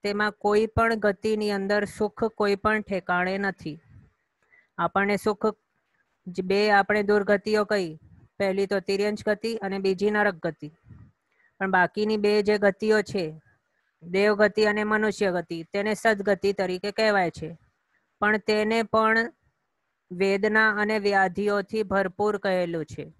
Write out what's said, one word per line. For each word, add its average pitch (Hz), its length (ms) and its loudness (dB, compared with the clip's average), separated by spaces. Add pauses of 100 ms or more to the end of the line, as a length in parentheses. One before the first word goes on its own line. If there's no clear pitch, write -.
તેમાં 208 280 -2
કોઈ 208 340 2
પણ 226 300 0
ગતિની 214 560 -2
અંદર 202 340 0
સુખ 208 380 -4
કોઈ 208 320 0
પણ 214 260 0
ઠેકાણે 185 560 -2
નથી. 180 440 -6 (960)
આપણને 196 400 0
સુખ 214 280 -2 (840)
જ 180 140 -8
બે 202 300 2
આપણે 202 320 4
દુર્ગતિઓ 208 640 2
કહી, 180 340 -4 (380)
પહેલી 196 280 0
તો 196 140 -2
તિર્યંચ 202 460 -2
ગતિ 214 300 -2
અને 196 240 -6
બીજી 196 320 0
નરક 208 360 0
ગતિ. 156 240 -8 (880)
પણ 190 120 -2
બાકીની 208 460 2
બે 208 240 4
જે 208 160 2
ગતિઓ 208 440 2
છે, 160 400 -6 (600)
દેવગતિ 208 600 2
અને 208 180 0
મનુષ્ય 214 480 0
ગતિ, 170 320 -6
તેને 202 300 -4
સદગતિ 202 600 0
તરીકે 185 380 -4
કહેવાય 202 400 0
છે. 160 260 -12 (640)
પણ 214 180 2
તેને 214 460 0
પણ 220 500 0 (760)
વેદના 208 720 0
અને 214 180 0
વ્યાધિઓથી 202 840 0
ભરપૂર 196 540 -2
કહેલું 175 480 -2
છે. 156 340 -14